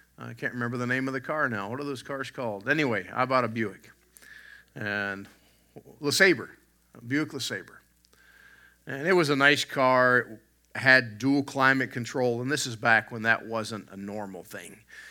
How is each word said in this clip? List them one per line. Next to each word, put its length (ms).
I 140
can't 220
remember 240
the 80
name 220
of 60
the 60
car 280
now. 200
What 100
are 60
those 180
cars 280
called? 380
Anyway, 460
I 120
bought 180
a 40
Buick. 420
And 540
LeSabre, 480
a 80
Buick 260
LeSabre. 460
And 200
it 60
was 160
a 80
nice 280
car. 540
It 40
had 400
dual 240
climate 500
control, 480
and 100
this 160
is 100
back 360
when 100
that 240
wasn't 440
a 60
normal 460
thing. 360